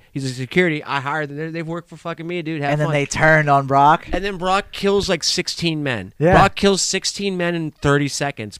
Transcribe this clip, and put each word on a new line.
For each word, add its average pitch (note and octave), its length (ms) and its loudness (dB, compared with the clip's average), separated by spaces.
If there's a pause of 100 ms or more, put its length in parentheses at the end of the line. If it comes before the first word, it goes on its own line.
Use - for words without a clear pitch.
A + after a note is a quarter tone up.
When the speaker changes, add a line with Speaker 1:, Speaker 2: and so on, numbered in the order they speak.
(140)
Speaker 1:
He's C3+ 100 -6
like, C3 100 -4
"The B2+ 80 -10
security. D#3 420 0
I C#3 180 -4
hired D3 280 -4
them. C#3+ 80 -12
They're, D#3+ 140 -8
they've E3 160 -8
worked E3 220 -10
for E3 80 -20
fucking E3 280 -10
me, F3 160 -6
dude. D#3 200 -6
Have C#3+ 100 -2
Speaker 2:
And D3+ 100 0
then D3 60 0
Speaker 1:
fun." D3 60 -2
Speaker 2:
they C#3 120 2
turned D#3 440 4
on C#3 180 4
Brock. C#3+ 460 4
Speaker 1:
And F#3 100 -2
then G3 140 -6
Brock F#3 340 -2
kills, G3 380 0
like, F3 160 -2
sixteen E3 580 -2
men. G#2+ 340 -4
Speaker 2:
Yeah. E3 200 4
Speaker 1:
Brock F#3+ 180 4
kills G3 260 2
sixteen G3 540 -4
men F3 180 -2
in D#3+ 180 -4
thirty C#3+ 360 2
seconds. C3 520 -8